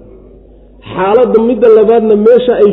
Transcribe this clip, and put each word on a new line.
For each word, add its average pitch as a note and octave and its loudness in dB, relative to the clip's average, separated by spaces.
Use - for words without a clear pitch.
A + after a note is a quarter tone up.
Xaaladda G3+ -2
midda A#3 -2
labaadna, A3 2
meesha A3+ 0
ay G#3 0